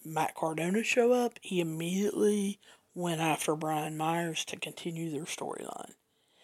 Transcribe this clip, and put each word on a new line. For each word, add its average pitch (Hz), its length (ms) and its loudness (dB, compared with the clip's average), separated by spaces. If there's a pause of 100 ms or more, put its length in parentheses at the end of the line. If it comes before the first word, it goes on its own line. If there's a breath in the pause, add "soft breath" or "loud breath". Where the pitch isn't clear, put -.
Matt 156 300 -2
Cardona 170 480 0
show 240 280 4
up. 240 300 2
He 185 180 -2
immediately 196 1000 2 (340 soft breath)
went 175 280 0
after 156 340 2
Brian 156 420 -2
Myers 165 480 0
to 185 140 -8
continue 165 500 -6
their 151 160 -4
storyline. - 680 -8 (500 soft breath)